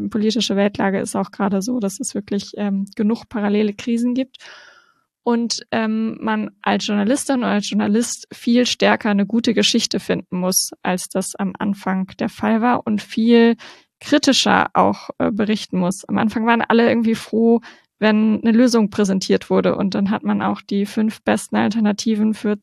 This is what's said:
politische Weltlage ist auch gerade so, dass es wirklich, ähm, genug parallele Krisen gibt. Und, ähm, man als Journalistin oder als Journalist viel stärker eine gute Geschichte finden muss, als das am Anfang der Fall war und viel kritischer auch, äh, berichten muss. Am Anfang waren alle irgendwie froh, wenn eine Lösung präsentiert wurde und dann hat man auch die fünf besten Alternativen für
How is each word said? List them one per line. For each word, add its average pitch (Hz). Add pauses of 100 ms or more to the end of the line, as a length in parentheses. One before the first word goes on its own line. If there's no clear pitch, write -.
politische 214
Weltlage 196
ist -
auch 196
gerade 196
so, 247
dass 196
es -
wirklich, 202
ähm, 196 (120)
genug 220
parallele 208
Krisen 233
gibt. 262 (840)
Und, 233 (100)
ähm, 220
man 214 (100)
als 202
Journalistin 220
oder 202
als 202
Journalist 214
viel 240
stärker 214
eine 202
gute 226
Geschichte 208
finden 180
muss, 185 (100)
als 185
das -
am 196
Anfang 190 (120)
der 220
Fall 214
war 240
und 214
viel 233 (460)
kritischer 226
auch, -
äh, 254
berichten 208
muss. 180
Am -
Anfang 220
waren 233
alle 233
irgendwie 226
froh, 226 (380)
wenn 214
eine 226
Lösung 226
präsentiert 190
wurde 185
und 196
dann 196
hat 214
man 208
auch 202
die 202
fünf 220
besten -
Alternativen 214
für 208